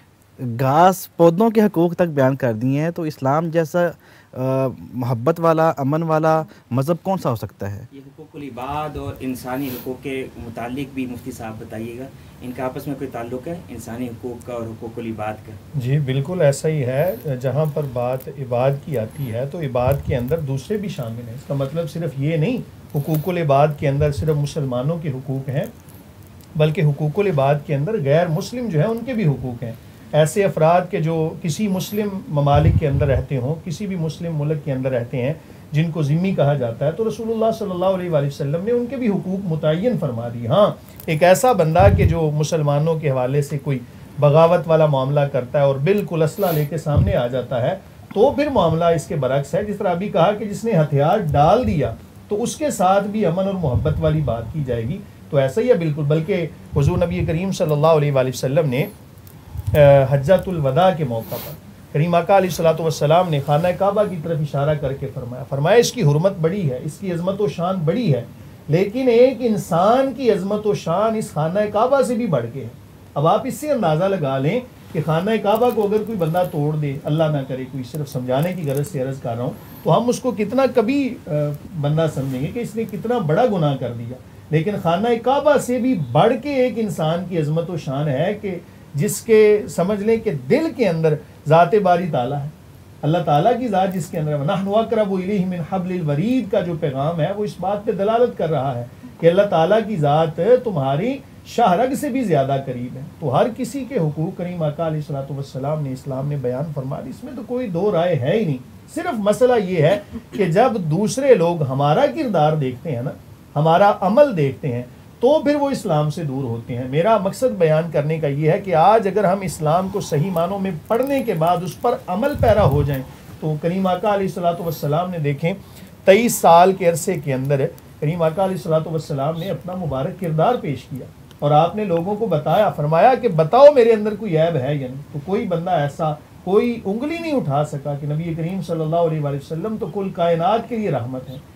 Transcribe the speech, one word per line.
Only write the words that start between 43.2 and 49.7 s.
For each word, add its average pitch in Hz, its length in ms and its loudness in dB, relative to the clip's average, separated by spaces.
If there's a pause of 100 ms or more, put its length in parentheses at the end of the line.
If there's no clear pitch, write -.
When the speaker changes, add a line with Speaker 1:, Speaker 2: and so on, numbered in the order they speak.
Speaker 3:
से 143 160 -4
कोई 131 240 -4 (380)
बगावत 156 480 6
वाला 160 200 6
मामला 143 400 2
करता 131 320 -2
है 139 80 4
और 139 140 2
बिल्कुल 175 400 0
असला 170 300 0
लेके 151 260 -2
सामने 151 360 2
आ 127 140 2
जाता 123 320 -2
है, 151 160 0 (400)
तो 247 200 4
फिर 294 160 0
मामला 170 400 2
इसके 165 260 -2
बरक्स 139 380 -2
है। 202 100 -2
जिस 202 140 -6